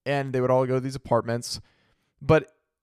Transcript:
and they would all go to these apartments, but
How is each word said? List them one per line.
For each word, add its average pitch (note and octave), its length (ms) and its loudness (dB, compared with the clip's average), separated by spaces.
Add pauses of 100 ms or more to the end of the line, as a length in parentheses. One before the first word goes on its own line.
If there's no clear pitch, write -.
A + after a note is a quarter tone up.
and C#3 300 -2
they B2+ 80 0
would B2+ 80 2
all C3 160 4
go B2+ 100 0
to C3 60 0
these C3 140 -8
apartments, A#2 640 -2 (580)
but D3 360 2 (280)